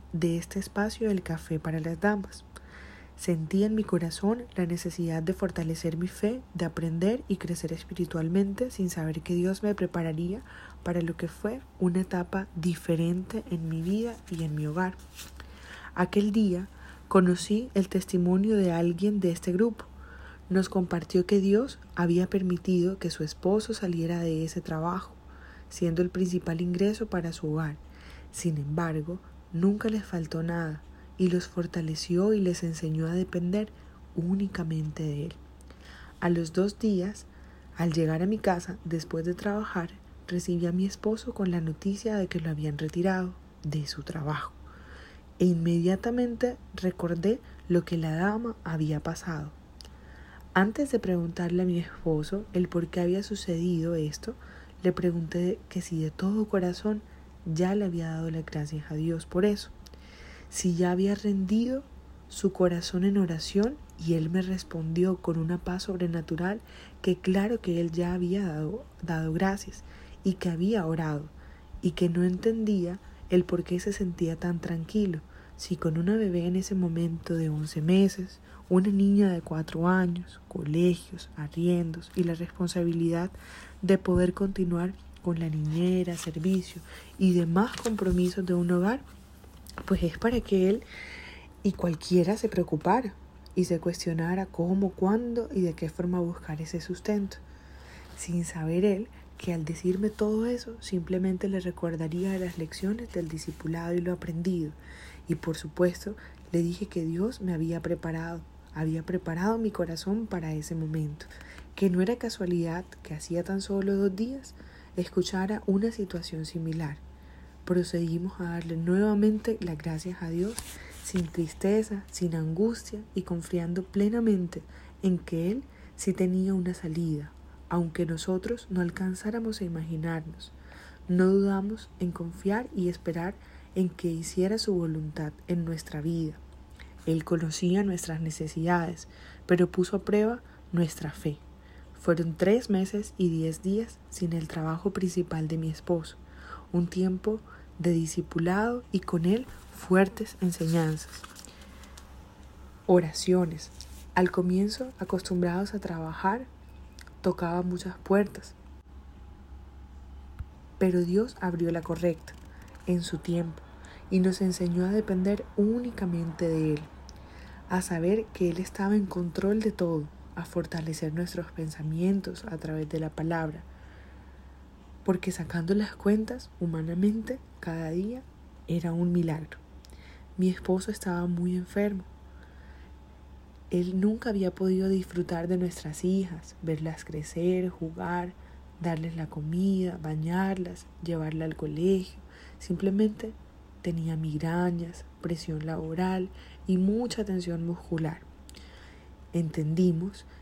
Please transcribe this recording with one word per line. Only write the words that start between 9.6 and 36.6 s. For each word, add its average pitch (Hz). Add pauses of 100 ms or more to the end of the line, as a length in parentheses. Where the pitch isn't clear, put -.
me 208
prepararía 175 (400)
para 175
lo 165
que 165
fue 233 (180)
una 180
etapa 185
diferente 175
en 165
mi 160
vida 220 (120)
y 165
en 151
mi 151
hogar. 185 (1000)
Aquel 202
día 196 (380)
conocí 190
el 190
testimonio 185
de 185
alguien 175
de 180
este 170
grupo. 214 (640)
Nos 185
compartió 180
que 202
Dios 202 (160)
había 175
permitido 185
que 170
su 160
esposo 214
saliera 170
de 160
ese 160
trabajo, 165 (540)
siendo 170
el 180
principal 180
ingreso 196
para 165
su 156
hogar. 156 (540)
Sin 160
embargo, 156 (320)
nunca 202
les 214
faltó 165
nada 165 (360)
y 185
los 180
fortaleció 175
y 208
les 180
enseñó 160
a 165
depender 180 (480)
únicamente 165
de 147
él. - (840)
A 175
los 165
dos 196